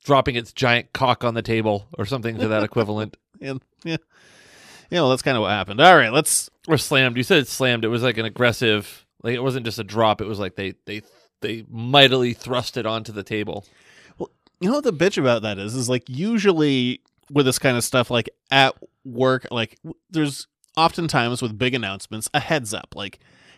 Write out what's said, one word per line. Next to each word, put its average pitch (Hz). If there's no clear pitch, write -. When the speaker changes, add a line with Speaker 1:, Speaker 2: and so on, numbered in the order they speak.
Speaker 1:
dropping 135
its 117
giant 120
cock 123
on 117
the 113
table 107
or 101
something 113
to 110
that 107
Speaker 2:
<laughs> -
Speaker 1:
equivalent. 107
Speaker 2:
Yeah, 135
yeah. 165
Yeah, 175
well, 131
that's 131
kinda 127
what 95
happened. 104
All 180
right, 117
let's -
Speaker 1:
Or 160
slammed. 131
You 127
said 175
it 131
slammed. 120
It 110
was, 117
like, 123
an 113
aggressive, 110
like, 120
it 120
wasn't 127
just 107
a 107
drop. 107
It 98
was 104
like 95
they, 95
they, 104
they 110
mightily 123
thrust 123
it 110
onto 110
the 104
table. 104
Speaker 2:
Well, -
you 180
know 285
what 294
the 233
bitch 170
about 120
that 107
is, 107
is, 123
like, 127
usually 151
with 143
this 127
kind 131
of -
stuff, -
like, 117
at 135
work, 131
like, 117
w-, -
there's 151
oftentimes 156
with 107
big 127
announcements, 110
a 147
heads 123
up, -
like, 101